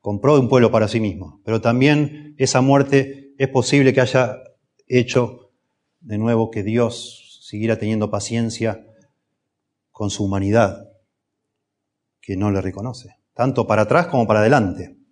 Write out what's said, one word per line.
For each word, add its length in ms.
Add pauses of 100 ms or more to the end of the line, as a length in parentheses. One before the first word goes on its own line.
Compró 380
un 100
pueblo 240
para 160
sí 100
mismo. 460
Pero 160
también 760
esa 260
muerte 760
es 100
posible 460
que 60
haya 380 (500)
hecho 640 (480)
de 180
nuevo 320
que 140
Dios 760
siguiera 380
teniendo 320
paciencia 760 (1080)
con 180
su 140
humanidad, 680 (1300)
que 160
no 140
le 100
reconoce. 560 (180)
Tanto 340
para 140
atrás 260
como 180
para 140
adelante 560 (160)